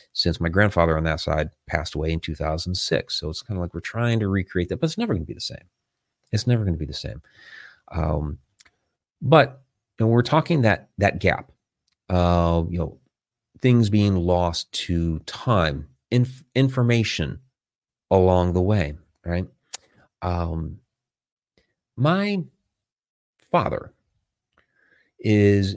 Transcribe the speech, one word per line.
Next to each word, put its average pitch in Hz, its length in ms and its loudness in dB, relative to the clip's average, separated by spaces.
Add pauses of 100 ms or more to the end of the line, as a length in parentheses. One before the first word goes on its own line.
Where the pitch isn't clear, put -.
(140)
since - 260 -2
my 85 100 0
grandfather 85 460 2
on 78 100 0
that 78 140 -2
side 78 300 -2 (160)
passed 78 300 -6
away 78 160 -2
in 82 80 -2
two 78 160 -8
thousand 80 400 -4
six. - 440 -4
So 78 120 -6
it's - 100 -12
kinda 98 180 -8
like 87 140 -6
we're 85 60 -10
trying 117 400 -2
to 104 80 -2
recreate 92 420 -2
that, - 80 -6
but 165 80 -4
it's 160 140 -4
never 220 160 -4
gonna 82 100 -6
be - 80 -12
the - 80 -16
same. - 240 -12 (640)
It's 110 140 -2
never 117 180 2
gonna 90 140 0
be 78 80 -6
the 73 80 -8
same. - 300 -12 (640)
Um, 78 500 -4 (840)
but, 139 440 2 (340)
you 110 80 0
know, 113 60 4
we're 117 100 6
talking 156 400 2
that, 107 280 2 (100)
that 98 200 2
gap, - 320 0 (580)
uh, 87 600 2
you 87 80 -6
know, - 220 -6 (600)
things 120 280 4
being 104 260 2
lost 87 560 0
to 82 500 -2
time, 78 640 -2 (240)
inf-, 123 320 0 (100)
information 120 840 0 (720)
along 90 420 4
the 90 80 2
way, 90 320 0 (320)
right? 87 220 -4 (760)
Um, 85 580 -4 (1160)
my 185 480 0 (1080)
father - 420 -2 (1300)
is, 101 580 4